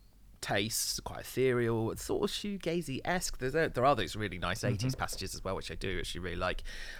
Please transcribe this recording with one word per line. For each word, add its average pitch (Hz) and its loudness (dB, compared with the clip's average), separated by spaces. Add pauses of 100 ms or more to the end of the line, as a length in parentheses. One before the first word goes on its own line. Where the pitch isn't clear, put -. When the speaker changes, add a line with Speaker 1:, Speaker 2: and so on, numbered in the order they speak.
(400)
Speaker 1:
tastes, - 0
quite - -8
ethereal, 117 4
sort - 0
of 202 -6
shoegazy-esque. 175 -2
There's 131 -2
a, 160 4
there 123 2
are 139 8
those 98 -2
really 101 -2
nice 87 0
Speaker 2:
Mm-hmm. 120 2
Speaker 1:
eighties 127 2
passages - -2
as - -8
well, 95 -2
which 78 -6
I 82 -6
do 92 -2
actually 85 -4
really 87 -4
like. 90 0 (360)